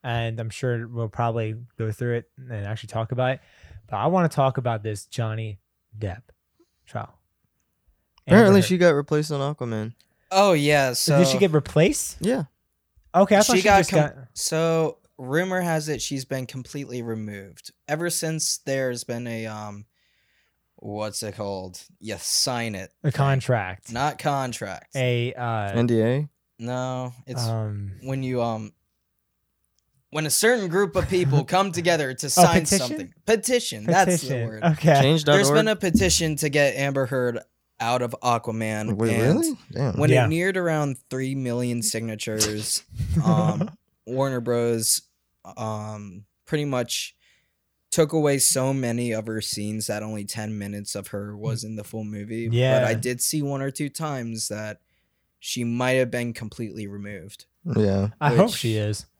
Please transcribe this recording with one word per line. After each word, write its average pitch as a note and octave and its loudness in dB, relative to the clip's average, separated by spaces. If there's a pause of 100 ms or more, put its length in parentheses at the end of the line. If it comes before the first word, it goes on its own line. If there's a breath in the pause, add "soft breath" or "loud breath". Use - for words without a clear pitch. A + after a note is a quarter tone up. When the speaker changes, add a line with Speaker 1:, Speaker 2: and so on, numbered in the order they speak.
Speaker 1:
And A#2 -2
I'm A2+ -6
sure A#2 -4
we'll A#2 -6
probably A2+ -2 (220)
go A2 -2
through A#2+ -2
it - -10
and A#2+ -10
actually G#2+ -8
talk A2+ -4
about B2+ 0
it. C3 -6 (480 soft breath)
But - -6
I G#2+ 0
wanna F3 2
talk C3+ 2
about A#2 -2
this G#2+ -6
Johnny A2 -6 (400)
Depp G#2 -6 (640)
trial. - -12 (1080)
Speaker 2:
Apparently, G3 8
Speaker 1:
Amber - 4
Speaker 2:
she F#3 0
got F3 6
replaced D3+ 0
on C#3+ -2
Aquaman. A2+ -6 (360)
Speaker 3:
Oh, F#3+ 6
yeah, C#3+ 4
Speaker 1:
Did A#2+ -4
she C#3 6
Speaker 3:
so C3+ 2
Speaker 1:
get F3+ 4
replaced? D#3 2
Speaker 2:
Yeah. G#3+ 0 (720)
Speaker 1:
Okay, G3 6
I - 8
thought G#3+ 4
Speaker 3:
she F#3 4
Speaker 1:
she - -2
Speaker 3:
got G3+ 8
Speaker 1:
just F3+ 2
Speaker 3:
com- E3+ 4
Speaker 1:
got D3 0 (200)
Speaker 3:
so D#3+ 0 (200)
rumor F3 -2
has D#3+ -2
it C3+ -4
she's C3+ -6
been C3 -6
completely B2+ -10
removed G#2+ -10 (160)
ever D#3+ -2
since D#3+ -4
there's C3 -4
been A#2+ -8
a, A2+ -8
um, G#2+ -12 (880)
what's G#2+ -8
it G#2 -8
called? F#2+ -8 (200)
You G#2 -8
sign A#2 -2
it F#2+ -10 (100)
Speaker 1:
A D3+ 2
Speaker 3:
thing. - -4
Speaker 1:
contract. B2 0
Speaker 3:
Not C3+ -2
contract. B2+ -6
Speaker 1:
A, B2 0
uh, A2+ -4
Speaker 2:
N A#2 2
D A2+ 4
A? C3+ 0 (300)
Speaker 3:
No, B2+ -6 (140)
it's B2+ -6
Speaker 1:
um, G#2+ -4 (100)
Speaker 3:
when C3+ -6
you, B2+ -2
um, A2 -4 (1400)
when D#3 -2
a C#3+ -2
certain A3 2
group F3+ 0
of F3+ 0
people D3+ 2
Speaker 1:
<laughs> - -10
Speaker 3:
come F#3+ 2
together D#3+ 0
to D3 -8
Speaker 1:
Oh, - -6
Speaker 3:
sign F3 6
Speaker 1:
petition? D3+ 2
Speaker 3:
something. D4+ -8 (120)
Petition. G#3 0
That's F3 4
the C3 -8
Speaker 1:
Petition. B2 -2
Speaker 3:
word. A2+ -8
Speaker 1:
Okay. D#3 6
Speaker 2:
Change D3 4
dot D3 6
org? D3 6
Speaker 3:
There's C#3 4
been G#3+ 6
a G#3+ 2
petition E3+ 2
to D#3 -2
get C#3 4
Amber C#3 0
Heard B2 -2 (380)
out A#2+ 0
of A#2+ -2
Aquaman, A2+ 0
Speaker 2:
Wait, A2+ 2
Speaker 3:
and A2+ 2 (180)
Speaker 2:
really? D#4+ -2 (140)
Damn. C3 -2
Speaker 3:
when - 4
Speaker 1:
Yeah. B2 6
Speaker 3:
it - 2
neared F3+ 0
around D#3 0 (140)
three C3 -4
million A#2+ -2
signatures, A2 -4 (180)
Speaker 1:
<laughs> - 0
Speaker 3:
um, - 0 (300)
Warner C3 -2
Bros, A#2 0 (560)
um, G#2+ -10 (220)
pretty D3 -2
much B2+ -4 (760)
took D#3 2
away D3 2
so C3 2
many A#2+ -2
of A2 -4
her A2 -4
scenes G#2+ -6
that G#2+ -4
only G#2+ -8
ten G#2+ -8
minutes G2+ -10
of G2 -10
her G#2 -10
was A2 -6
in A2 -10
the G#2 -10
full A2 -10
movie. A2 -8
But A#2 2
I B2+ 4
Speaker 1:
Yeah. A#2 2
Speaker 3:
did A#2+ -2
see D3+ -2
one C#3 -2
or C#3 -4
two C#3+ -6
times B2 -6
that G#2+ -8 (580)
she - -6
might B2 0
have B2+ 4
been A#2+ -4
completely A2 -10
removed. G2+ -12 (320)
Speaker 2:
Yeah. G2 2 (120)
Speaker 1:
I D3 2
hope G3 6
Speaker 3:
Which, A3+ -4
Speaker 1:
she A2 -2
is. G#2+ -4 (140)